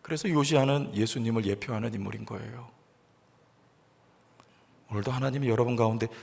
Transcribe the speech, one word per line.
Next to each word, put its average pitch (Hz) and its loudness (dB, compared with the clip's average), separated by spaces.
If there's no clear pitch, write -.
그래서 160 -4
요시야는 143 4
예수님을 113 0
예표하는 107 -2
인물인 107 -8
거예요. 113 -12
오늘도 104 -2
하나님이 131 0
여러분 120 4
가운데 113 2